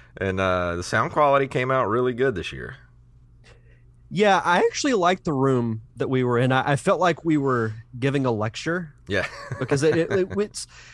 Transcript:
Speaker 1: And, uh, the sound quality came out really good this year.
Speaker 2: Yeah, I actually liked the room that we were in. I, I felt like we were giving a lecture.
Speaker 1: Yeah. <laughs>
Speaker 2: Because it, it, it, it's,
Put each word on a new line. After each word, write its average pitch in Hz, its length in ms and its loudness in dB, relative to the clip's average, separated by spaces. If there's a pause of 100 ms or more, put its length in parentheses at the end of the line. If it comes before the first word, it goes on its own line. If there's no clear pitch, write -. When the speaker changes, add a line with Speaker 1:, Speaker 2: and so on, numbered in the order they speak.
(160)
Speaker 1:
And, 95 240 -2
uh, 90 360 0
the 87 60 -6
sound 113 300 -2
quality 139 360 2
came 127 220 -2
out 131 160 2
really 123 280 0
good 123 200 0
this 82 160 -8
year. 65 260 -12 (1300)
Speaker 2:
Yeah, 190 340 2
I 180 140 2
actually 302 360 0
liked 185 300 2
the 165 80 -2
room 123 500 0 (140)
that 131 120 -2
we 131 140 2
were 123 160 2
in. 127 140 4
I, 131 200 4
I 139 40 2
felt 175 240 0
like 175 240 0
we 160 120 2
were 123 360 0 (260)
giving 135 280 0
a 127 40 2
lecture. 143 640 -4 (140)
Speaker 1:
Yeah. 95 180 -2 (160)
<laughs> - 160 -10
Speaker 2:
Because 135 240 -2
it, 156 140 4
it, 165 160 0
it, 190 160 0 (100)
it's, - 280 -4 (260)